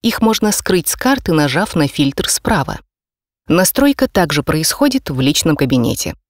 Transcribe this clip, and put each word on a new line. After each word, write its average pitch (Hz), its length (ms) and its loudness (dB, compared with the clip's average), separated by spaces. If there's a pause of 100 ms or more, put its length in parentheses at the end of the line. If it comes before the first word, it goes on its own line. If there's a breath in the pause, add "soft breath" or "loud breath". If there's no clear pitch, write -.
Их - 180 -2
можно 220 320 2
скрыть 185 360 0
с - 80 -4
карты, 262 360 0
нажав 151 440 0
на 147 120 2
фильтр 139 400 -2
справа. - 520 -2 (680)
Настройка 262 600 2
также 151 340 0
происходит 170 720 -2
в 131 100 -2
личном 147 340 2
кабинете. 120 600 0 (140)